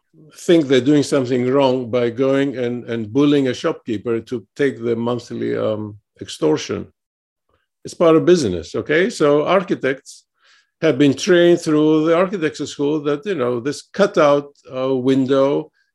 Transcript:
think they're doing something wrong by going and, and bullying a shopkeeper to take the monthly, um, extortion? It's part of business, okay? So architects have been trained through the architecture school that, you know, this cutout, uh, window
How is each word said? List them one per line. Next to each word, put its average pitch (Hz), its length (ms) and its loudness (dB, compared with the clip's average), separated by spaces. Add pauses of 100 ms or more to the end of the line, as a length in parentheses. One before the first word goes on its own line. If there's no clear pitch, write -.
(360)
think 165 300 2
they're 131 160 4
doing 143 220 2
something 127 440 -2
wrong 127 440 0
by 120 180 0
going 135 480 -2
and, 120 280 -6
and 113 280 -8
bullying 143 340 2
a 123 60 -2
shopkeeper 117 680 -4
to 117 260 -10 (100)
take 127 280 -2
the 117 120 -2
monthly, 117 600 -6
um, 107 440 -6 (220)
extortion? 127 720 -4 (920)
It's - 80 -14
part 160 220 4
of 151 100 2
business, 131 500 0
okay? 156 340 0
So 147 360 2
architects 170 800 -4 (560)
have 156 160 2
been 139 160 4
trained 175 480 4
through 156 440 2
the 165 120 2
architecture 170 480 -4
school 147 360 -4
that, 143 240 -4
you 202 100 -4
know, 123 240 -2
this 135 220 -6
cutout, 143 680 2 (260)
uh, 131 220 -2
window 135 760 0 (240)